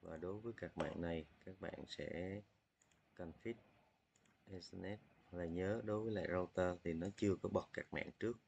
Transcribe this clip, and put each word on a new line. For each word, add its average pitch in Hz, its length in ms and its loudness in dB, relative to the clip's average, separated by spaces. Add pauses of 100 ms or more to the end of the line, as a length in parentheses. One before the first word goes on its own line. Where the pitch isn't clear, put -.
Và 82 160 -8
đối 90 240 -2
với 113 160 -4
các 85 220 -6
mạng 78 220 0
này, 82 260 0 (180)
các 95 160 -10
bạn - 260 -4
sẽ 95 540 -4 (760)
config 87 380 -6 (960)
Ethernet. 95 480 -6 (320)
Và 87 140 -2
nhớ, 90 400 4
đối 107 160 2
với 110 120 0
lại 95 200 0
router 90 520 4
thì 87 80 2
nó 82 140 0 (100)
chưa 98 260 6
có 98 60 0
bật 95 240 4
các - 200 -6
mạng - 260 -2
trước. 117 300 0